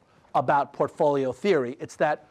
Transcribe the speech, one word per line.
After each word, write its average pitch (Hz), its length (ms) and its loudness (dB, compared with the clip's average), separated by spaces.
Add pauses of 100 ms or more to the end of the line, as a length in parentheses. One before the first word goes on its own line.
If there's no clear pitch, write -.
(360)
about 143 360 2
portfolio 143 600 -2
theory. 139 480 -2
It's - 160 -14
that 156 360 -4